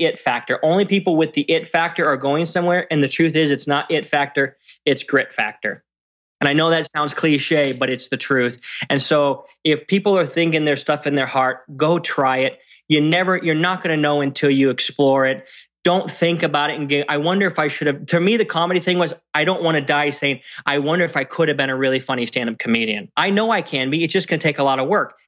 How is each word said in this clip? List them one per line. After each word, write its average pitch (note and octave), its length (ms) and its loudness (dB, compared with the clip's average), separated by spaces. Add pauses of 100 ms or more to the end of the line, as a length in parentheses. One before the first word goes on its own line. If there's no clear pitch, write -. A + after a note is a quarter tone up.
it E3 180 0
factor. A#2+ 460 -2
Only F3+ 200 4
people F#3+ 320 2
with D#3 180 2
the D3 80 0
it D#3+ 260 0
factor E3 380 0
are C#3+ 100 2
going C#3+ 300 0
somewhere. F3 440 0
And D3 140 2
the C3 40 0
truth D#3 280 2
is, D#3 160 2
it's C#3 160 -4
not D3 220 -2
it D3+ 180 0
factor, C#3 480 -2 (280)
it's C3+ 200 0
grit - 280 0
factor. G#2+ 520 -6 (560)
And D3 80 2
I C#3+ 60 2
know D#3+ 160 4
that E3 200 0
sounds D3 240 -4
cliche, D3 580 0
but B2 160 -2
it's B2+ 200 -6
the C3 80 -2
truth. B2 420 0 (300)
And C#3 120 2
so C#3+ 440 2 (180)
if D3+ 240 0
people G3 320 2
are E3 80 2
thinking D#3+ 380 0
there's C#3+ 160 0
stuff D3 260 -4
in C#3+ 80 0
their C3+ 120 0
heart, C3 320 0 (180)
go D#3 240 2
try C3 380 0
it. C3 200 -2 (300)
You D3+ 120 4
never, F3+ 360 2
you're E3+ 180 -2
not F3 280 -2
gonna E3 140 -2
know D3 260 0
until C#3 280 0
you C3+ 200 4
explore C3+ 560 0
it. C3 200 -4 (360)
Don't F3 280 0
think E3+ 320 -2
about D3 260 0
it D3 100 -6
and C#3+ 120 -6
get, C#3+ 180 0
"I D3 80 -2
wonder F#3 300 0
if E3+ 120 -2
I D#3 100 0
should D3 180 -4
have." C#3+ 200 -2
To E3+ 140 2
me, G3+ 160 2
the A3 80 2
comedy F3 360 0
thing F3 180 0
was, E3 160 0 (180)
I D3+ 120 0
don't F3+ 180 0
wanna D#3+ 180 0
die D3 300 0
saying, C#3 300 -4 (260)
"I C#3+ 120 2
wonder E3 280 0
if D3+ 100 -8
I C3+ 80 -2
could D#3+ 240 0
have D3 80 0
been C3+ 140 -2
a C3 60 -2
really C3 240 0
funny B2 260 -4
stand-up A#2 320 -6
comedian." A2 580 -2
I F3 140 0
know G#3+ 200 0
I G3+ 120 0
can C3+ 260 -4
be. D#3+ 160 0
It's D#3+ 80 -4
just F#3+ 160 -2
gonna D#3+ 120 -2
take D3 180 -2
a D3 40 0
lot C3+ 160 2
of C3+ 100 -2
work, F3 260 -2 (140)